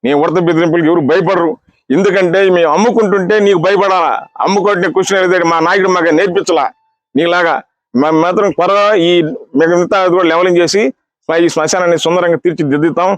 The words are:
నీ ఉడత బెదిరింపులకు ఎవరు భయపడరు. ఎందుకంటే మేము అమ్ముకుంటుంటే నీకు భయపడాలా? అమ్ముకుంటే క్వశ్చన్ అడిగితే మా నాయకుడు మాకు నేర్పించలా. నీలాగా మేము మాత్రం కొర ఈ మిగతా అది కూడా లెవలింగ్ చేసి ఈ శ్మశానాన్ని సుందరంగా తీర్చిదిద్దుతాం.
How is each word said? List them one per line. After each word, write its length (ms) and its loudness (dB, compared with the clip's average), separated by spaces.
నీ 100 -2
ఉడత 340 0
బెదిరింపులకు 420 0
ఎవరు 180 2
భయపడరు. 440 0
ఎందుకంటే 500 0
మేము 240 2
అమ్ముకుంటుంటే 640 0
నీకు 180 2
భయపడాలా? 500 0
అమ్ముకుంటే 520 0
క్వశ్చన్ 260 0
అడిగితే 340 0
మా 60 0
నాయకుడు 360 0
మాకు 220 0
నేర్పించలా. 480 0
నీలాగా 400 0
మేము 280 0
మాత్రం 360 0
కొర 140 0
ఈ 20 2
మిగతా 420 0
అది 140 2
కూడా 160 2
లెవలింగ్ 300 2
చేసి 200 0
ఈ 200 2
శ్మశానాన్ని 540 -2
సుందరంగా 400 0
తీర్చిదిద్దుతాం. 760 -2